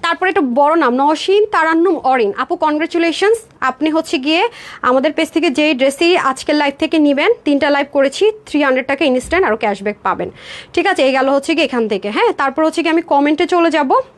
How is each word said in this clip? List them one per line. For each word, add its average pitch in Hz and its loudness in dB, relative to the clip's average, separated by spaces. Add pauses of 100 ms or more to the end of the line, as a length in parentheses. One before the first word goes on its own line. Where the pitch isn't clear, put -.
তারপরে 339 -2
একটা 359 0 (140)
বড় 294 4
নাম, 240 2
নওশিন 311 2 (120)
তারান্নুম 330 2 (160)
অরিন। 226 2 (120)
আপু, 339 -4 (100)
কনগ্রাচুলেশনস। 330 0 (320)
আপনি 294 -4
হচ্ছে 330 -2 (100)
গিয়ে 330 2 (460)
আমাদের 262 2
পেজ 320 -2
থেকে 330 0 (100)
যেই 302 2
ড্রেসই 277 2 (180)
আজকের 294 -2
লাইভ 285 -2
থেকে 320 -2 (100)
নিবেন, 285 2 (160)
তিনটা 285 2 (100)
লাইভ 277 -2
করেছি, 277 0 (240)
থ্রি 294 -2
হান্ড্রেড 262 0
টাকা 277 -2 (100)
ইনস্ট্যান্ট 320 0
আরও 214 0
ক্যাশব্যাক 202 -4 (100)
পাবেন, 180 -4 (460)
ঠিক 349 0
আছে? 349 0
এই 269 2
গেল 269 0 (100)
হচ্ছে 277 -2
গিয়ে 311 2
এখান 240 -2
থেকে, 202 -4
হ্যাঁ। 427 2 (100)
তারপর 277 -2
হচ্ছে 320 -2
গিয়ে 330 0
আমি 339 0
কমেন্টে 294 2 (100)
চলে 339 2
যাব 285 0 (260)